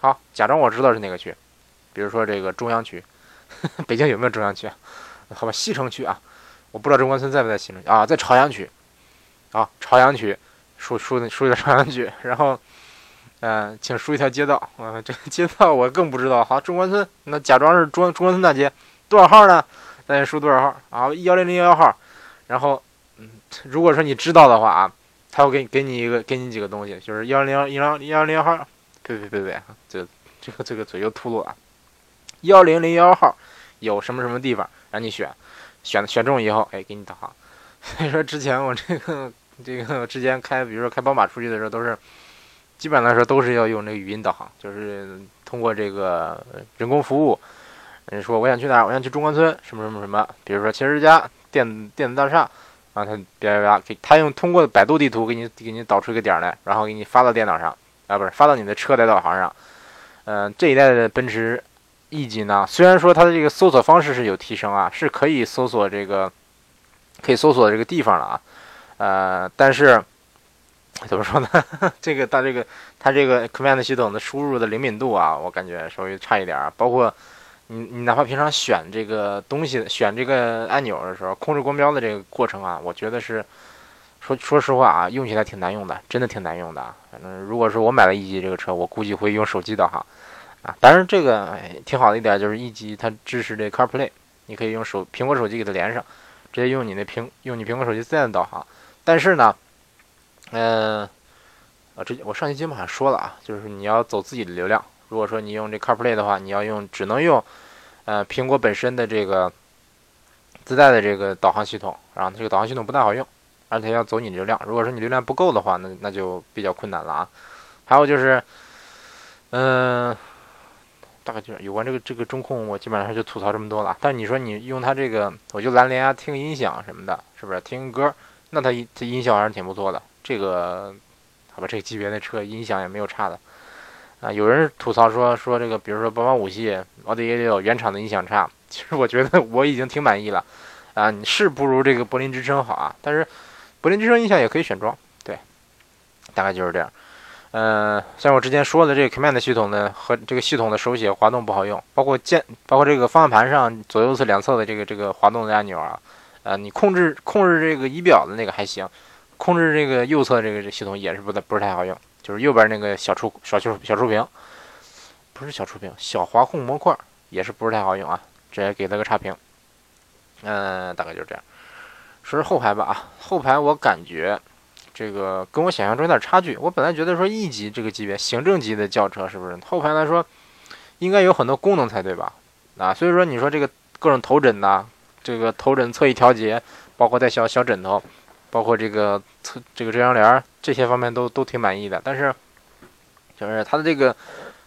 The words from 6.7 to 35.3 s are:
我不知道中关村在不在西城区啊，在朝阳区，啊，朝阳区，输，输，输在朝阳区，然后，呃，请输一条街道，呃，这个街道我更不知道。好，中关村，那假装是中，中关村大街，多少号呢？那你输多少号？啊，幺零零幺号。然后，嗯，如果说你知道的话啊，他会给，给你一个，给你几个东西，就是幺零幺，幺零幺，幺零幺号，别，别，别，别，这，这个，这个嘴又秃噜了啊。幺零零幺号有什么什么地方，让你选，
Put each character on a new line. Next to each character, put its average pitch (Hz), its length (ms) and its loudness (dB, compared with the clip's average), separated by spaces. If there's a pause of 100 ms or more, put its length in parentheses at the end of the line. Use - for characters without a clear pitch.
我 113 60 -14
不 143 120 0
知 - 20 8
道 135 60 6
中 131 100 2
关 135 100 0
村 135 140 -6
在 139 100 2
不 113 60 0
在 107 80 -2
西 - 160 -10
城 92 100 -18
区 - 60 -14
啊， 107 160 6
在 156 100 0
朝 - 220 2
阳 143 140 4
区， 101 180 -12 (840)
啊， 110 140 0 (140)
朝 - 180 4
阳 131 160 6
区， 107 220 -4 (400)
输， - 220 -8
输， 120 280 -4
输 135 220 -2
在 123 60 4
朝 139 180 2
阳 131 180 4
区， 123 300 -6
然 123 160 -4
后， 139 240 0 (800)
呃， 107 400 -4
请 127 160 -6
输 151 160 -6
一 143 60 -2
条 139 100 0
街 135 160 -2
道， 185 320 -2
呃， 113 240 -12
这 - 100 -14
个 - 80 -10 (120)
街 175 160 -2 (100)
道 175 160 6
我 127 160 4
更 156 220 0
不 131 80 -6
知 127 100 -2
道。 120 160 4
好， 135 160 0
中 175 160 -6
关 185 140 -2
村， 202 180 -2 (160)
那 147 160 -6
假 135 180 6
装 151 140 6
是 170 140 6
中， 170 260 0
中 180 140 0
关 185 80 4
村 185 80 -2
大 170 100 6
街， 139 180 2 (380)
多 208 100 6
少 180 80 12
号 208 200 12
呢？ 175 180 8 (440)
那 143 100 2
你 139 80 2
输 156 120 -4
多 147 120 2
少 131 100 6
号？ 135 160 0 (140)
啊， 127 240 -2
幺 180 200 2
零 180 140 2
零 180 80 -2
幺 175 180 6
号。 151 220 6 (520)
然 123 120 -2
后， 139 220 0 (340)
嗯， 110 140 -20 (320)
如 139 180 -4
果 170 140 6
说 156 80 2
你 143 120 -2
知 156 160 -4
道 170 160 12
的 117 140 8
话 110 100 4
啊， 90 220 2 (380)
他 143 160 4
会 139 40 4
给， 135 140 -2
给 139 180 -2
你 131 140 -6
一 117 120 -4
个， 120 140 -2
给 131 140 -6
你 127 140 -8
几 110 100 -8
个 101 80 -6
东 101 180 -10
西， 95 140 -14
就 107 160 -10
是 110 120 -6
幺 139 160 2
零 139 100 -2
幺， 139 120 0
幺 143 300 -2
零 143 120 -12
幺， 156 100 0
幺 156 60 4
零 156 120 -2
幺 160 60 2
号， 160 240 0 (360)
别， 117 140 -10
别， 104 120 -12
别， 101 120 -6
别， 92 220 -8 (260)
这， 92 180 -12 (360)
这 110 100 -18
个， - 120 -12
这 117 120 -12
个 107 80 -8
嘴 92 160 -12
又 107 80 -2
秃 117 220 -10
噜 110 140 -4
了 - 60 -14
啊。 - 60 -16 (840)
幺 190 220 10
零 165 180 2
零 170 120 0
幺 175 200 8
号 - 200 4 (440)
有 104 220 -4
什 123 120 -10
么 127 80 -6
什 123 80 -4
么 120 120 -6
地 131 140 0
方， 101 140 -6 (220)
让 107 120 -8
你 113 60 -8
选， 87 220 -8 (520)